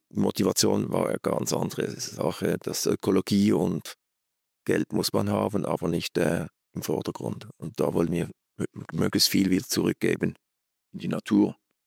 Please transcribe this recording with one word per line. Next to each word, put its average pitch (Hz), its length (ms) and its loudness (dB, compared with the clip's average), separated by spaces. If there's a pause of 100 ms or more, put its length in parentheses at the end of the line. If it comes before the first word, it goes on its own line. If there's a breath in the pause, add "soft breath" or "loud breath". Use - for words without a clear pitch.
Motivation 101 840 0
war 90 180 0
eine - 120 -2
ganz - 320 -2
andere - 360 -2 (120)
Sache, - 580 -2
dass - 280 -4
Ökologie 101 640 4
und 92 420 0 (680)
Geld 90 280 0
muss 92 200 0
man 104 180 0
haben, 101 340 0
aber 87 240 -2
nicht, 85 300 -2
äh, 85 280 2 (260)
im 85 100 -8
Vordergrund. - 720 -6
Und - 220 -12
da 78 160 0
wollen 87 160 2
wir 82 200 -2 (260)
mö-, - 360 -8
möglichst 95 360 2
viel 95 220 4
wieder 92 160 2
zurückgeben 90 680 0 (580)
in - 80 -12
die 87 80 -8
Natur. 101 480 2 (300)